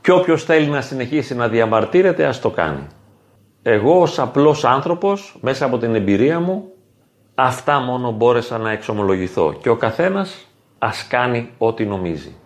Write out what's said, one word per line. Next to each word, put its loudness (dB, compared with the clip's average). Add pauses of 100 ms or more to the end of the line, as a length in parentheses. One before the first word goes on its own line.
Και 4
όποιος 4
θέλει 4
να -2
συνεχίσει -4
να -2
διαμαρτύρεται, 2
ας -2
το 0
κάνει. -4 (760)
Εγώ 4
ως 0
απλός 2
άνθρωπος, -2
μέσα -2
από -2
την -2
εμπειρία 2
μου, -4 (720)
αυτά 0
μόνο -4
μπόρεσα 0
να -4
εξομολογηθώ. 0
Και -6
ο 4
καθένας -2 (320)
ας -4
κάνει -2
ό,τι 0
νομίζει. -6 (100)